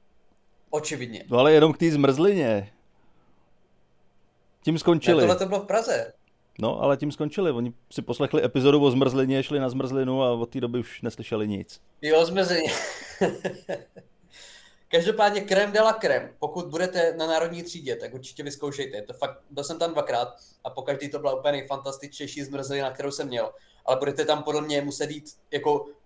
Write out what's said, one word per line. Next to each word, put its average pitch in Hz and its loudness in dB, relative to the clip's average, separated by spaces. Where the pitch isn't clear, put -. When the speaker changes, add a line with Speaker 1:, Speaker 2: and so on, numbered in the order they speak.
Speaker 1:
Očividně. 123 -6
Speaker 2:
No 120 4
ale 147 8
jenom 156 8
k - -4
té 165 4
zmrzlině. 135 4
Tím 160 0
skončili. 170 4
Speaker 1:
Ne, 143 6
tohle 175 4
to 190 -2
bylo 190 -2
v - -12
Praze. 190 0
Speaker 2:
No, - -2
ale 139 4
tím 143 -4
skončili. 156 -2
Oni 120 -2
si 123 -8
poslechli 151 0
epizodu 143 6
o 139 6
zmrzlině, 135 2
šli 143 -4
na 131 -2
zmrzlinu 131 -2
a 123 2
od 117 -4
té 135 -6
doby 120 -2
už - -8
neslyšeli 110 -4
nic. 98 -8
Speaker 1:
Jo, 156 4
zmrzlině. 175 0
<laughs> - -4
Každopádně 208 2
crème 202 2
de 214 4
la 220 4
crème. 139 0
Pokud 151 -6
budete 165 0
na 160 -2
Národní 165 -2
třídě, 143 -8
tak 117 -12
určitě 131 -14
vyzkoušejte. 143 -8
Je 104 -10
to 123 -16
fakt, 135 -8
byl 143 -8
jsem 160 -10
tam 170 -2
dvakrát 123 -2
a - -8
pokaždý 143 -6
to 143 -8
byla 139 -2
úplně 147 0
nejfantastičtější 139 -8
zmrzlina, 135 -4
kterou 143 -8
jsem 143 -6
měl. 117 -4
Ale 131 2
budete 143 -2
tam 147 0
podle 151 -2
mě 143 -2
muset 143 -6
jít, 151 -12
jako, 147 0